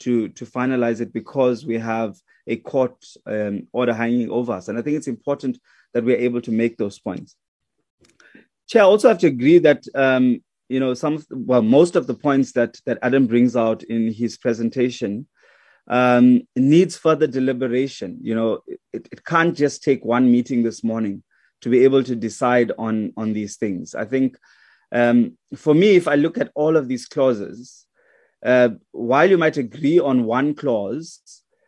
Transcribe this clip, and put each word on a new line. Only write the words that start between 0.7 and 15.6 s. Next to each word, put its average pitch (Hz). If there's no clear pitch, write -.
it 104
because 127
we 113
have 113
a 113
court, 123
um, 104
order 120
hanging 117
over 120
us. 92
And 110
I 117
think 151
it's -
important 131
that 120
we're 123
able 120
to 120
make 117
those 101
points. -
Chair, 226
I 196
also 214
have 220
to 185
agree 143
that, 151
um, 131
you 131
know, 131
some 151
of 147
the, -
well, 123
most 143
of 139
the 127
points 139
that, 117
that 104
Adam 127
brings 120
out 113
in 113
his 110
presentation, 117